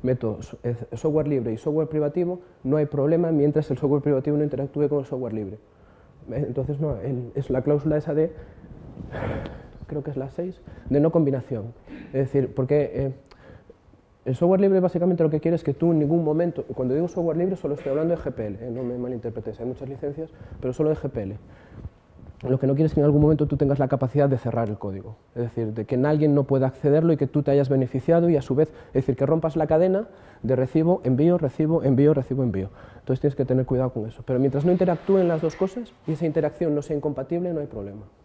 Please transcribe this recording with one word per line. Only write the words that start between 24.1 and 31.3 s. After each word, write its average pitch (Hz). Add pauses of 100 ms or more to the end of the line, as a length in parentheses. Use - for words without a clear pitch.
de 131
cerrar 117
el 104
código, 101 (180)
es 120
decir, 113
de 113
que 131
alguien 147
no 143
pueda 131
accederlo 151
y 147
que 143
tú 143
te 143
hayas 139
beneficiado 139
y 165
a 127
su 135
vez, 151 (180)
es -
decir, 131
que 139
rompas 160
la 160
cadena 185 (360)
de 127
recibo, 160
envío, 151